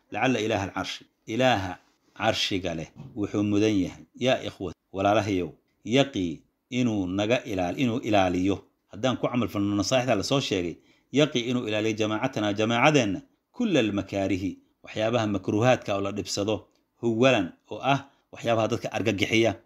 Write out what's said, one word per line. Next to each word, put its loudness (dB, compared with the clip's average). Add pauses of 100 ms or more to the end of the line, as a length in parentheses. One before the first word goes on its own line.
(120)
"Lacalla 0
ilaaha 0
alcarshi", -8 (220)
ilaaha 0 (380)
carshiga -2
leh -8 (280)
wuxuu -2
mudan 2
yahay, -2 (100)
yaa 0
ikhwat, -8 (180)
walaalahayow, 2 (340)
yaqii 0 (280)
inuu 0
naga 0
ilaal-, -2
inuu 0
ilaaliyo. 2 (280)
Haddaan -2
ku -2
camal -2
falno -2
nasaaixda 0
la 0
soo 0
sheegay, -2 (360)
yaqii 2 (100)
inuu -2
ilaaliyo 0
jamaacatanaa, -2
jamaacadeenna, 2 (320)
kulla 0
almakaarihi, -2 (240)
waxyaabaha -2
makruuhaadka 2
oo -2
la -4
dhibsado, -4 (320)
huwalan, 2 (180)
oo -10
ah 0 (240)
waxyaabaha 0
dadka -4
argagixiya. 2 (120)